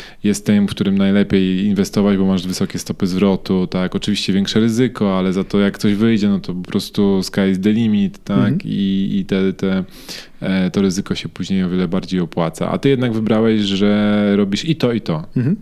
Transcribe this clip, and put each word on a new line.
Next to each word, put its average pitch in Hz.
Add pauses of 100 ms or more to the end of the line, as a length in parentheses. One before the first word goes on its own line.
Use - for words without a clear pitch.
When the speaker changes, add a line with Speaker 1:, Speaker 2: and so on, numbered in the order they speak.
(240)
Speaker 1:
jest 101
tym, 104
w -
którym 98
najlepiej 98
inwestować, 101
bo 95
masz 92
wysokie 92
stopy -
zwrotu, 92
tak, 92
oczywiście 98
większe 98
ryzyko, 113
ale 92
za 95
to 101
jak 101
coś 104
wyjdzie, 107
no 98
to -
po 90 (100)
prostu 98
sky - (100)
is 92
the 104
limit, 107
tak, 101
Speaker 2:
Mhm. 127
Speaker 1:
i, 98 (100)
i 92
te, 95
te, 95 (580)
e, 92
to 101
ryzyko 95
się -
później 95
o 90
wiele 90
bardziej 90
opłaca. 85
A 92
ty 139
jednak 123
wybrałeś, 110
że 104
robisz 101
i 160
to, 123
i 113
to. 156 (120)
Speaker 2:
Mhm. 135